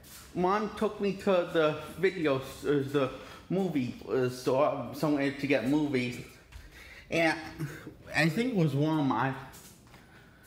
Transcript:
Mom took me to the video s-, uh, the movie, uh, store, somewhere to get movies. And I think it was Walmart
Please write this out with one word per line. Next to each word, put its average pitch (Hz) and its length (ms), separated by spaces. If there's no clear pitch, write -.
Mom 196 420
took 208 240
me 202 120
to 180 380
the 156 280
video 160 400
s-, - 280
uh, 143 260
the 135 180
movie, 160 460
uh, 123 220
store, 131 640
somewhere 139 380
to 139 160
get 127 200
movies. 131 520
And 160 260
I 160 140
think 240 220
it 226 40
was 156 180
Walmart 139 600